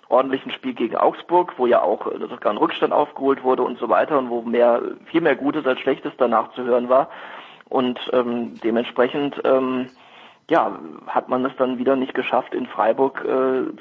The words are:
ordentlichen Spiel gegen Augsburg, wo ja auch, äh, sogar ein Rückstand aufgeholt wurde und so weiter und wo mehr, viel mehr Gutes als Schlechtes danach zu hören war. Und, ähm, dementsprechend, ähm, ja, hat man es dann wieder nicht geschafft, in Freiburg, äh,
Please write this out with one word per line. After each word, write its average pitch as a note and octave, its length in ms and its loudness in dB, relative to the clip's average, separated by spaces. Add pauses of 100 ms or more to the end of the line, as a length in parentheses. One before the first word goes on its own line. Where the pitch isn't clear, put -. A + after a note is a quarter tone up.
ordentlichen C3 440 0
Spiel B2+ 220 -8
gegen A#2+ 220 -2
Augsburg, F3 600 0
wo B2 100 0
ja A#2 140 4
auch, - 260 -2
äh, F2+ 120 -6
sogar F#2 340 -4
ein G#2+ 60 -6
Rückstand D3+ 340 -2
aufgeholt C3+ 500 0
wurde B2+ 200 2
und B2+ 160 -2
so A#2+ 100 -4
weiter B2 300 4
und B2+ 100 -2
wo A#2 140 -4
mehr, A#2+ 400 4 (240)
viel - 160 0
mehr C#3 140 4
Gutes C#3+ 280 -2
als B2+ 160 0
Schlechtes C3+ 380 -2
danach A#2 340 2
zu B2 120 -8
hören B2 260 0
war. C3 180 4 (600)
Und, B2+ 280 0 (140)
ähm, A#2+ 400 0 (100)
dementsprechend, B2 840 0
ähm, C3 420 2 (640)
ja, A2 280 2 (280)
hat - 240 -4
man B2+ 160 0
es B2+ 100 -6
dann B2+ 220 0
wieder C3 180 2
nicht C3 160 -4
geschafft, B2+ 400 -2
in B2+ 140 -4
Freiburg, C3 580 0
äh, C3 560 0